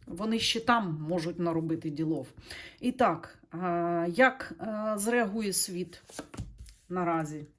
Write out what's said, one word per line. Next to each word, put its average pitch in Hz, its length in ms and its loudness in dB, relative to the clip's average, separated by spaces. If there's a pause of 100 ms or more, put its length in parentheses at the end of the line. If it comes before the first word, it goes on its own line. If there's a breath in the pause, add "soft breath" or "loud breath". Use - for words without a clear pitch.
вони 220 320 0
ще - 200 2
там 190 500 2
можуть 170 300 -2
наробити 165 500 0
ділов. 151 380 -2 (520 loud breath)
І 247 120 0
так, 190 480 2 (140)
е, 170 560 0
як, 254 520 4
е, 214 360 -2
зреагує 214 560 0
світ 180 480 -2 (880)
наразі 160 560 0 (140)